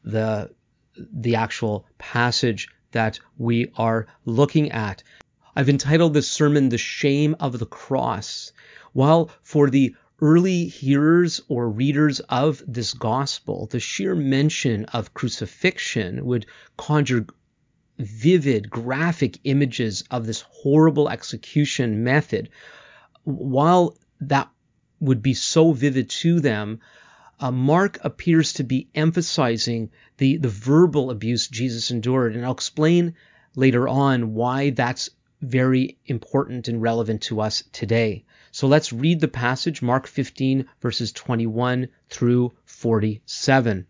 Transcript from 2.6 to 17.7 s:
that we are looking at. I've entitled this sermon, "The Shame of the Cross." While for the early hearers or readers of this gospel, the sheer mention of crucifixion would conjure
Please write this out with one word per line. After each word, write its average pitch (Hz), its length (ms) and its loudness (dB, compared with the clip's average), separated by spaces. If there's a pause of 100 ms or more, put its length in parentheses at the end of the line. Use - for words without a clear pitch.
that 110 280 -2 (200)
we 117 380 -2
are 113 320 -2 (180)
looking 143 460 2
at. 104 300 -6 (540)
I've 127 140 2
entitled 151 420 2
this 143 180 0
sermon, 147 380 2
"The 117 80 0
Shame 147 640 0
of 123 180 -4
the 110 80 -6
Cross." - 840 -6 (420)
While 156 360 4 (120)
for 143 260 4
the 131 260 2 (260)
early 170 440 4
hearers 156 840 2
or 120 200 -2
readers 139 520 0
of 135 460 -2
this 120 280 -6
gospel, 117 760 -4
the 127 80 -4
sheer 190 360 -4
mention 135 720 0
of - 260 -8
crucifixion 117 1120 -4
would 123 220 -2 (300)
conjure 127 500 0 (720)